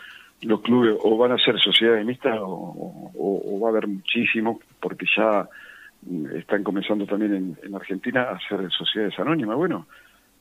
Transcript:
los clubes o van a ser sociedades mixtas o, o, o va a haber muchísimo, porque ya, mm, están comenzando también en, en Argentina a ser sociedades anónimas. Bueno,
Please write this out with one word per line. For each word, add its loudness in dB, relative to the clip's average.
los 2
clubes 4
o 4
van 4
a 2
ser 2
sociedades 4
mixtas 0
o, -10
o, 0
o -4
va 2
a 2
haber 0
muchísimo, -2
porque -6
ya, 2
mm, -6
están -2
comenzando -2
también 0
en, -4
en -12
Argentina -4
a -6
ser -4
sociedades -4
anónimas. 0
Bueno, -2